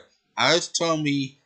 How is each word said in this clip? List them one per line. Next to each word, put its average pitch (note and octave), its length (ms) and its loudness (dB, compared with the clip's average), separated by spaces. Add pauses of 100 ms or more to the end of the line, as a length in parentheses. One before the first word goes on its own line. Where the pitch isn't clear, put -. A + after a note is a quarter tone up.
(360)
Alice D3+ 320 2
told D#3+ 340 -2
me C#3+ 440 -2